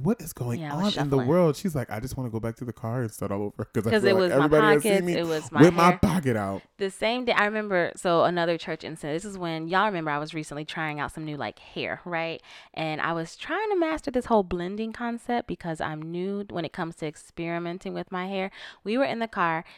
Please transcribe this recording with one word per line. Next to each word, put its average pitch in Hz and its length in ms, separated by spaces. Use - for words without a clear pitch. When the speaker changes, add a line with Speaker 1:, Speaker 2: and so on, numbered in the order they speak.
Speaker 1:
"What 185 220
is 156 100
going 123 280
Speaker 2:
Yeah, 151 120
I 147 40
was 196 200
Speaker 1:
on 135 80
in 143 60
the 139 60
Speaker 2:
shuffling. 127 120
Speaker 1:
world?" 165 280
She's 175 200
like, 120 140
"I 107 100
just 127 160
wanna 127 140
go 110 100
back 113 160
to - 80
the 120 80
car 120 300
and 110 100
start 101 180
all 101 120
over 104 240
'cause - 200
I 226 40
Speaker 2:
'Cause 220 120
Speaker 1:
feel 196 80
Speaker 2:
it 196 40
Speaker 1:
like 190 60
Speaker 2:
was 180 100
my 123 60
Speaker 1:
everybody 151 360
has - 100
seen 220 100
Speaker 2:
pockets, 190 140
Speaker 1:
me 175 80
Speaker 2:
it 170 120
was 156 260
my - 80
Speaker 1:
with 170 140
my 170 160
Speaker 2:
hair. 180 120
Speaker 1:
pocket 160 340
out." 98 260
Speaker 2:
The 196 120
same 240 360
day, 233 60
I 202 120
remember, 208 500
so 170 300
another 170 340
church 160 260
incident. 147 320
This 185 80
is 196 140
when, 165 300
y'all 190 180
remember, 165 240
I 147 80
was 156 160
recently 156 300
trying 156 340
out 143 140
some 160 120
new, 151 120
like, 113 240
hair, 107 440
right? 165 360
And 156 260
I 165 120
was 165 240
trying 403 340
to 403 60
master 320 340
this 247 160
whole 214 180
blending 190 480
concept 240 560
because 170 320
I'm 156 200
new 185 500
when 180 140
it 139 80
comes 170 240
to 160 100
experimenting 170 840
with 175 200
my 185 160
hair. 196 220
We 214 120
were 269 80
in - 140
the 226 100
car, 170 360